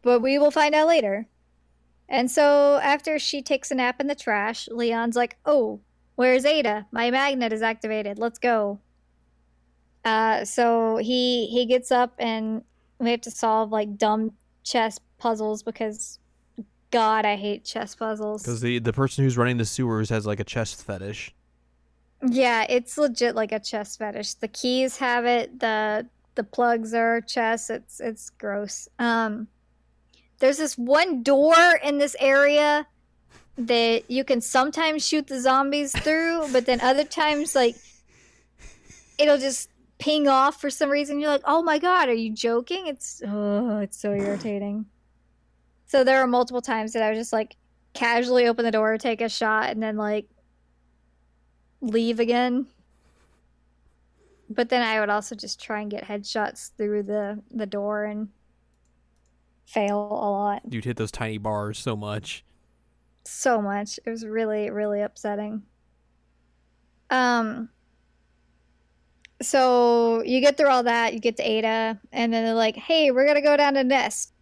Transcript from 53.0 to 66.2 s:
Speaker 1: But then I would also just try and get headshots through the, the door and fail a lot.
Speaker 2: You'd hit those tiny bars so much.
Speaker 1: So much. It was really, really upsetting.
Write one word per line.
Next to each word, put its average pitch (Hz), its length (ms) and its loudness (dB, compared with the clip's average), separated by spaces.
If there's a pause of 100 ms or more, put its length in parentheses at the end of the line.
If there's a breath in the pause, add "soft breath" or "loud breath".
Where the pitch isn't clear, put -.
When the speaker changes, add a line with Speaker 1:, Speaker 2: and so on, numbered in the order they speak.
Speaker 1:
But 233 200 -2
then 247 140 2
I 220 180 0
would 208 80 0
also 208 260 -2
just - 260 -12
try 214 200 -8
and 208 100 -8
get - 140 -10
headshots - 720 -8
through 208 260 -2
the, 208 380 -6 (100)
the 220 140 -6
door 208 400 -4
and 208 240 -8 (1400)
fail 202 320 -2
a 208 340 -4
lot. 202 360 -2
Speaker 2:
You'd 117 180 -8
hit 123 120 -4
those 110 140 -4
tiny 110 260 -6
bars 104 400 -6
so 117 180 -6
much. 104 480 -10 (840)
Speaker 1:
So 240 360 -2
much. 202 420 -6
It 233 60 -8
was 226 160 -10
really, 214 460 -4
really 208 300 -4
upsetting. 208 600 -8 (1500)